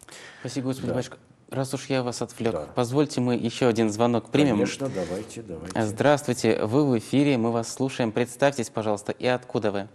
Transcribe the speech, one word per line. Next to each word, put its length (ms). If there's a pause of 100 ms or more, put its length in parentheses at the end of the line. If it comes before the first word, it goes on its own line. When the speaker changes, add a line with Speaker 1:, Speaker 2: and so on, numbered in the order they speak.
(400)
Speaker 1:
Спасибо, 280
господин 220
Speaker 2:
Да. 40
Speaker 1:
батюшка. 220 (340)
Раз 240
уж 120
я 180
вас 180
отвлёк, 300
Speaker 2:
Да. 140 (100)
Speaker 1:
позвольте, 440
мы 140
ещё 340
один 220
звонок 400
примем. 260
Speaker 2:
Конечно, 320
давайте, 540
давайте. 400
Speaker 1:
Здравствуйте, 840
вы 240
в 100
эфире, 400
мы 120
вас 220
слушаем. 400
Представьтесь, 580
пожалуйста, 420
и 140
откуда 460
вы? 220